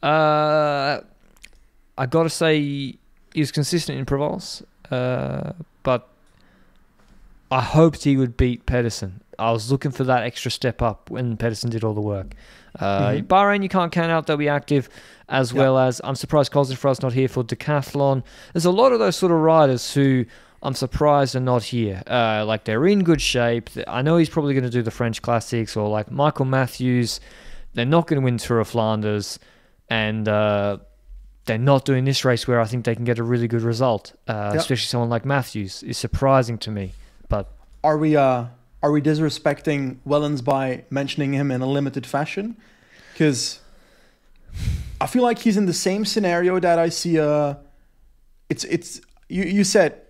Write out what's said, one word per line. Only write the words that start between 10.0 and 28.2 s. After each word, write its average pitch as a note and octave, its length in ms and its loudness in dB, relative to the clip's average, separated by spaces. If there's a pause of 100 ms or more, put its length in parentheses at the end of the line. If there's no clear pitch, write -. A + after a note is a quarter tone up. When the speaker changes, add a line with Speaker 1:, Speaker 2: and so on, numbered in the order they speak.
Speaker 1:
that B2+ 200 2
extra B2 260 -6
step - 320 -4
up A2 280 -4
when A#2 260 -4
Pedersen A#2 340 -4
did A2+ 140 -4
all A2 100 0
the G#2 60 -4
work. G2+ 340 -6 (440)
Uh, G2 340 0
Speaker 2:
Mm-hmm. F3 140 -2
Speaker 1:
Bahrain, G3+ 360 4
you G3 60 -4
can't F3 240 0
count E3 180 0
out. D#3+ 160 0
They'll D#3 100 0
be D3 120 0
active, C#3+ 400 0 (400)
as C3+ 240 0
Speaker 2:
Yeah. B2+ 80 0
Speaker 1:
well C3 180 4
as B2+ 260 2
I'm C3 120 -4
surprised - 360 0
Cosnefroid's C3+ 500 0
not C3 100 -2
here C3 160 0
for B2+ 140 -4
Decathlon. C#3 800 -2 (300)
There's E3 140 -2
a F3+ 40 4
lot A#3 220 4
of A#3 60 2
those G3+ 180 2
sort F3+ 160 2
of E3 60 4
riders D#3 560 4
who C3+ 320 2 (360)
I'm C3+ 120 -4
surprised C#3+ 640 2
are B2+ 40 -2
not B2 240 2
here. G#2 420 -4
Uh, A2 380 0
like, G#2+ 200 -2
they're A2+ 220 0
in G3 180 4
good D#3+ 160 2
shape. A#2+ 500 0
Th-, - 180 -10
I B2 140 -4
know D#3+ 140 4
he's D#3+ 120 4
probably C#3+ 260 0
gonna B2+ 160 0
do A#2+ 120 0
the A2+ 80 -2
French A#2 320 -4
Classics A#2 540 -2
or, G#2 120 0
like, G#2+ 220 -2
Michael C#3+ 360 0
Matthews. B2+ 720 0 (540)
They're A#2 120 -2
not D#3+ 220 2
gonna D3 140 0